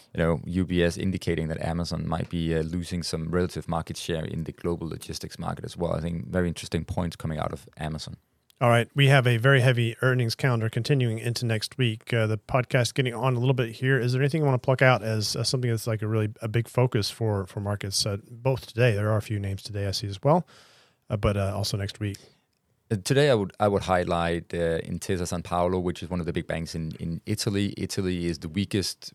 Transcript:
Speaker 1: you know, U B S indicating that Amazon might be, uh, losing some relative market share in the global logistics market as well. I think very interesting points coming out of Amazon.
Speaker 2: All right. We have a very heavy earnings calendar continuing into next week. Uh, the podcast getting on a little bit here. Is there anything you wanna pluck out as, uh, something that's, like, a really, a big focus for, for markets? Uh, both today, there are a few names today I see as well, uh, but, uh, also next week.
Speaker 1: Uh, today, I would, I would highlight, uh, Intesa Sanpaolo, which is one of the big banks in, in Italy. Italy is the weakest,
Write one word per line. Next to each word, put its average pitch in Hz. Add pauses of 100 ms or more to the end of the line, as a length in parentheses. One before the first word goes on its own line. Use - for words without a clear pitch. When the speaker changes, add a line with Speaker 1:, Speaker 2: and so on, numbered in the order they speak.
(140)
Speaker 1:
you -
know, 82
U 90
B 87
S 85
indicating 85
that 80
Amazon 80
might 82
be, 82
uh, 80
losing 85
some 82
relative 87
market 82
share 82
in 82
the 80
global 85
logistics 80
market 85
as -
well. 85
I 82
think 82
very 90
interesting 82
points 87
coming 78
out 82
of -
Amazon. 78 (440)
Speaker 2:
All 123
right. 117
We 139
have 131
a 120
very 131
heavy 120
earnings 127
calendar 117
continuing 120
into 117
next 113
week. 117
Uh, 113
the 107
podcast 123
getting 127
on 127
a 120
little 131
bit 117
here. 135
Is 123
there 127
anything 143
you -
wanna 135
pluck 127
out 131
as, 110
uh, 113
something 123
that's, 113
like, 110
a 107
really, 107 (140)
a 117
big 110
focus 123
for, 104
for -
markets? 101
Uh, 101 (120)
both 120
today, 117
there 104
are 110
a 101
few 107
names 98
today 101
I 95
see -
as 98
well, 165 (640)
uh, 110
but, 104
uh, 98
also 101
next 101
week. 101 (760)
Speaker 1:
Uh, 110
today, 143
I 127
would, 101
I 107
would 98
highlight, 87
uh, 82
Intesa 87
Sanpaolo, 87
which 87
is 80
one 90
of 82
the 82
big 82
banks 82
in, 80
in 82
Italy. 101
Italy 90
is 80
the 82
weakest, 95